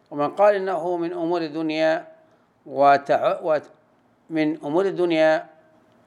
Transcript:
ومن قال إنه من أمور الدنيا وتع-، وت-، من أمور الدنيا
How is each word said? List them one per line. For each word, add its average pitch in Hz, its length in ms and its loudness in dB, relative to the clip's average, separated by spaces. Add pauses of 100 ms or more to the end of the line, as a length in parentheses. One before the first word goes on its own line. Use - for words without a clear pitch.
(100)
ومن 147 180 -4
قال 208 260 4
إنه 180 420 -4
من 170 160 -6
أمور 170 300 -4
الدنيا 160 640 -2 (600)
وتع-، 139 760 2
وت-، 156 280 -2 (600)
من 156 340 -2
أمور 165 220 0
الدنيا 160 600 0 (600)